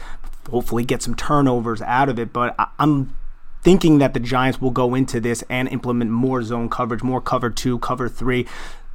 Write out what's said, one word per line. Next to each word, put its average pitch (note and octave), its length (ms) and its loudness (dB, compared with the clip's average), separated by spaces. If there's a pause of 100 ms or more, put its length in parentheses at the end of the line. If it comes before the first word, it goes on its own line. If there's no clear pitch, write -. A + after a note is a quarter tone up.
(480)
hopefully A#2+ 360 0
get B2 180 0
some A#2 140 -2
turnovers B2 640 2
out C3 260 2
of A#2+ 120 -2
it. A2 120 -6
But A#2+ 240 -2
I, A2 120 0 (100)
I'm C#3+ 380 2 (480)
thinking E3+ 340 8
that C3+ 160 4
the C3+ 60 0
Giants B2+ 400 0
will C3 100 0
go B2 240 2
into B2+ 240 0
this A#2 320 -2
and B2+ 180 -2
implement A#2+ 440 -2
more B2+ 320 2
zone A#2+ 260 -2
coverage, A#2+ 320 -2
more B2+ 180 0
cover B2 300 0
two, A#2+ 300 -2
cover B2 280 -4
three, B2 380 0 (480)